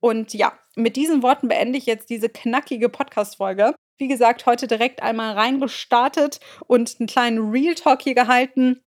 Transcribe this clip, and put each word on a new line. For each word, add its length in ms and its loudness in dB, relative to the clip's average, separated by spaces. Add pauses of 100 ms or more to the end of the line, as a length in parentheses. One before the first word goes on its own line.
Und 340 0
ja, 180 0 (220)
mit 220 -2
diesen 260 2
Worten 260 2
beende 300 0
ich 80 -6
jetzt 240 -4
diese 180 -4
knackige 600 -4
Podcast-Folge. 840 -2 (240)
Wie 100 -6
gesagt, 380 2
heute 200 0
direkt 360 -2
einmal 320 -4
reingestartet 1040 0 (260)
und 320 0
einen 80 -4
kleinen 460 -2
Real 220 0
Talk 280 2
hier 120 -2
gehalten 680 2 (100)